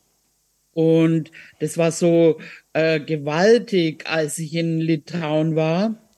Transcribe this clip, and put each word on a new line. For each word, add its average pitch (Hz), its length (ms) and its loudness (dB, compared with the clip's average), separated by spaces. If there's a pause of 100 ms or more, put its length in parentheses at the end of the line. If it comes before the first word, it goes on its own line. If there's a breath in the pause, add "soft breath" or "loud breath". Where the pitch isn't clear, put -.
(720)
Und 165 580 2 (280 loud breath)
das 156 180 -6
war 170 140 2
so, 165 480 2 (320 loud breath)
äh, 160 300 0
gewaltig, 160 1080 0
als 160 300 -4
ich 156 160 -8
in 165 240 -2
Litauen 160 800 -2
war. 175 380 0 (220)